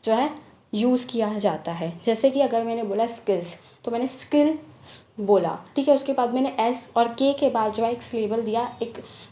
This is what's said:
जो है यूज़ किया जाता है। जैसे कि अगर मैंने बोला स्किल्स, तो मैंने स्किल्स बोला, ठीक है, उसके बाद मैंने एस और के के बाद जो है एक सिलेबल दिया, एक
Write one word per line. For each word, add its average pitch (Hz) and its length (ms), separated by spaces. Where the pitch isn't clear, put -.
जो 220 100
है 254 160
यूज़ 247 320
किया 220 320
जाता 170 340
है। 170 200
जैसे 226 260
कि 269 100
अगर 233 240
मैंने 233 180
बोला 214 240
स्किल्स, 190 500
तो - 60
मैंने 233 160
स्किल्स - 920
बोला, 190 380
ठीक 277 120
है, 294 60
उसके 269 180
बाद 240 220
मैंने 262 260
एस 240 360
और 233 120
के 262 240
के 277 180
बाद 220 220
जो 214 120
है 226 80
एक 233 100
सिलेबल 220 400
दिया, 226 400
एक 226 200